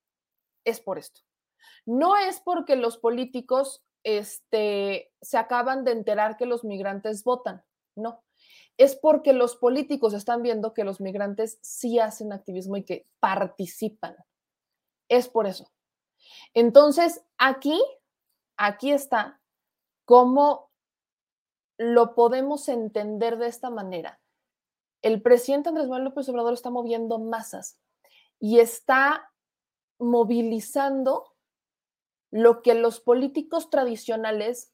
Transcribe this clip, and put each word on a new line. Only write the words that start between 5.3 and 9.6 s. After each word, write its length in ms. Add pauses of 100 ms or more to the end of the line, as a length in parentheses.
acaban 460
de 80
enterar 440
que 120
los 160
migrantes 600
votan, 400 (320)
no. 280 (540)
Es 180
porque 380
los 220
políticos 600